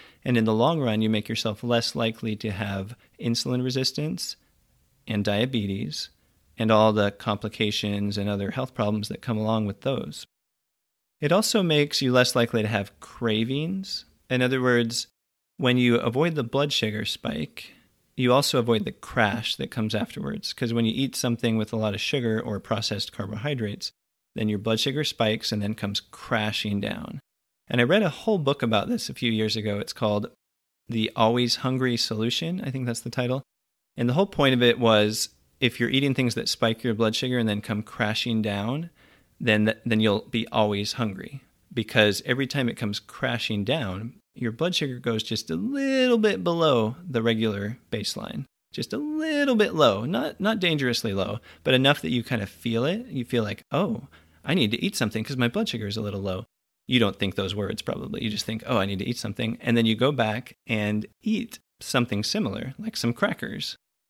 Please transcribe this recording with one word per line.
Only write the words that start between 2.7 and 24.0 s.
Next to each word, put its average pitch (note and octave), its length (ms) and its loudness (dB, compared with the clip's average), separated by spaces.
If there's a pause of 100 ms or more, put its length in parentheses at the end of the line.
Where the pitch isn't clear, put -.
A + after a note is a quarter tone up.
insulin B2+ 460 -2
resistance C3+ 720 -4 (680)
and G#2 180 -2
diabetes G#2 880 -2 (480)
and A2+ 120 2
all A2 220 8
the G2+ 180 2
complications G#2 1080 -2
and G2+ 120 -2
other G2+ 240 -2
health B2+ 220 -6
problems G#2+ 340 0
that - 140 -10
come A2+ 160 -2
along A2 280 0
with G2 140 -6
those. - 460 -4 (960)
It D3 120 0
also G#3 300 4
makes D3 400 2
you B2+ 100 2
less B2 240 6
likely A#2 260 2
to G#2+ 60 0
have G#2 320 -2
cravings. C3+ 1040 -2 (240)
In B2+ 140 2
other B2+ 180 2
words, A#2+ 460 2 (500)
when B2+ 220 4
you A#2+ 180 6
avoid C#3+ 380 0
the C#3 100 -2
blood C#3 280 0
sugar G#2+ 320 -2
spike, - 680 -8 (440)
you B2+ 160 4
also C#3 260 4
avoid A#2 260 2
the - 80 -6
crash A2+ 640 0
that C3+ 140 -6
comes A2 240 -2
afterwards. - 580 -6
'Cause A#2 200 -4
when A#2 120 2
you A2 100 2
eat C3 220 -2
something A#2 400 0
with G#2+ 160 -2
a A#2 40 -2
lot G#2+ 180 0
of G2 60 -4
sugar A#2 400 0
or G#2 200 -6
processed G#2+ 520 -4
carbohydrates, G#2+ 800 -6 (420)